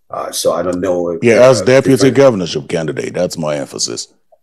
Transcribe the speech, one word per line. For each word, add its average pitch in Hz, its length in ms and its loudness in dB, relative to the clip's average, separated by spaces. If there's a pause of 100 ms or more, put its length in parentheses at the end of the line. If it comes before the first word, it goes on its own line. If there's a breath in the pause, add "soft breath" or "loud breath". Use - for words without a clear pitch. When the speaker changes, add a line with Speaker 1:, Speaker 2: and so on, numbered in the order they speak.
Speaker 1:
Uh, - 240 -10
so - 200 -2
I 82 100 -4
don't 90 180 -4
know 90 300 -2
if, 85 120 -6
Speaker 2:
Yeah, 117 120 4
Speaker 1:
uh, 123 160 6
Speaker 2:
as 120 100 2
deputy 131 360 2
Speaker 1:
different 127 200 2
Speaker 2:
governorship 110 520 2
candidate, 82 460 -6
that's 90 220 -4
my 76 200 -4
emphasis. 58 520 -8 (340)